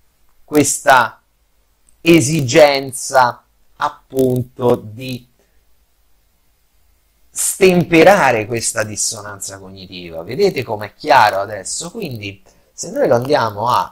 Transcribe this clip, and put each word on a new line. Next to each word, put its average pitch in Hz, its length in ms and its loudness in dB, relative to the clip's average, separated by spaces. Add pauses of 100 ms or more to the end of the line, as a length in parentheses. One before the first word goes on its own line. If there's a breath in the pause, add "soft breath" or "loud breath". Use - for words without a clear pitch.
(440)
questa 139 760 0 (800)
esigenza, 139 1400 2 (320)
appunto, 127 1000 -2
di 120 520 -14 (2000)
stemperare 165 1080 4
questa 113 400 -6
dissonanza 101 720 -10
cognitiva. 92 640 -16
Vedete 151 400 -2
com'è 107 300 -8
chiaro 110 480 2
adesso? 104 500 -10
Quindi, 117 520 -12 (280 soft breath)
se - 200 -14
noi 247 180 -2
lo 131 60 4
andiamo 117 540 0
a 101 240 0